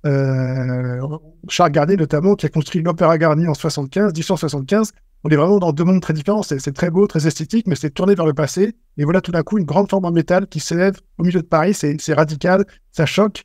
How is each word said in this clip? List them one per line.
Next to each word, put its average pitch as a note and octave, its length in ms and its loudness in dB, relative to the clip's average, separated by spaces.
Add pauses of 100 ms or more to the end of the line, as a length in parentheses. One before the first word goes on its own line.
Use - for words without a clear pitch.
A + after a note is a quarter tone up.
euh, B2+ 960 -2 (480)
Charles E3+ 220 0
Garnier D#3+ 260 2
notamment, F3 380 0
qui E3 100 -8
a D3 40 0
construit D#3+ 320 -2
l'Opéra E3 360 2
Garnier D#3+ 300 2
en D3+ 60 0
soixante-quinze, D#3 600 -2
dix-huit D#3 140 -6
cent F3+ 100 0
soixante-quinze. D3+ 560 -2 (320)
On D#3 40 -2
est D3+ 60 6
vraiment F3+ 220 4
dans F3 160 2
deux D#3 100 0
mondes F#3 180 4
très D#3+ 120 -4
différents. G3 300 -2
C'est, C#3 160 -4
c'est C#3 120 -6
très E3+ 200 -2
beau, G3+ 160 4
très D#3 180 0
esthétique, F#3+ 420 0
mais D3+ 80 0
c'est D3+ 140 -6
tourné F#3 240 2
vers E3+ 140 2
le D3+ 60 2
passé. F3+ 420 0 (220)
Et D3 60 -2
voilà E3+ 180 2
tout F3 100 -8
d'un E3+ 100 0
coup G#3+ 160 -2
une F3+ 80 0
grande F3+ 240 0
forme F#3+ 160 0
en E3+ 60 -2
métal F3+ 360 2
qui D#3 120 -8
s'élève F#3 380 0 (200)
au E3+ 60 -2
milieu F3 180 2
de E3 60 -10
Paris. E3+ 260 2
C'est, D3 260 -2
c'est D#3 140 -2
radical, D#3 500 2 (280)
ça D3+ 160 0
choque. - 380 0